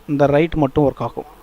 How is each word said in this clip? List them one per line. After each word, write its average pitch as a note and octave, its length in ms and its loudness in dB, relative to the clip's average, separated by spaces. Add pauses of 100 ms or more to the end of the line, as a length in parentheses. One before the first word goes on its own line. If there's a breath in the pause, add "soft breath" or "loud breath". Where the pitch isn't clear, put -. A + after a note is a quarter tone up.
இந்த C#3+ 180 2
ரைட் D3 280 0
மட்டும் D3 360 0
ஒர்க் - 80 -14
ஆகும். A2+ 260 -8 (180)